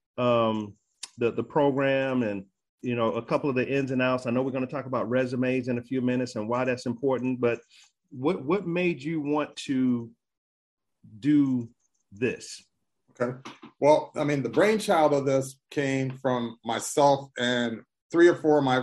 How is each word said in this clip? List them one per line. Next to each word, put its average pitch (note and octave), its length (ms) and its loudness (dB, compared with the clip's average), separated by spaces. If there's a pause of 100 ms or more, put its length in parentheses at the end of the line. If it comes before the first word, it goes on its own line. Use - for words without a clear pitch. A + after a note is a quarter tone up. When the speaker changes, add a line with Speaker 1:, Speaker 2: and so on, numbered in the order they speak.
(180)
Speaker 1:
um, A2+ 560 0 (440)
the, A#2 140 2
the A#2 100 -4
program C3+ 840 0
and, G2 200 -4 (380)
you B2 120 -4
know, A#2 200 0
a A2+ 80 -4
couple D3 260 -2
of B2+ 80 -2
the B2+ 100 0
ins C3+ 260 -2
and B2+ 100 0
outs. B2+ 240 0
I B2 40 -2
know B2+ 120 0
we're C3+ 80 -2
gonna C3 160 -4
talk B2+ 200 -8
about A#2+ 220 -4
resumes B2+ 600 -2
in B2 100 -2
a A#2+ 40 -6
few C3 200 -4
minutes B2 340 -2
and G#2+ 120 -6
why B2 160 -2
that's B2 220 -4
important, B2+ 540 -2
but A#2 200 0 (500)
what, C3 340 -4
what F#3 220 -2
made E3+ 360 -2
you D#3 180 -4
want D3 340 -4 (140)
to B2+ 420 0 (1080)
do C3 480 2 (440)
this? G2 500 -6 (580)
Speaker 2:
Okay. C3 180 -4 (420)
Well, D3 360 4
I D3 80 -2
mean, C#3+ 180 0
the A#2+ 60 -4
brainchild F3+ 640 4
of C3+ 120 0
this C3+ 300 0 (140)
came C3+ 480 -2
from A#2+ 460 -4
myself C#3 720 2
and A#2+ 420 -2 (320)
three E3+ 160 8
or E3+ 80 6
four D3+ 220 4
of C#3 60 2
my, C3 180 2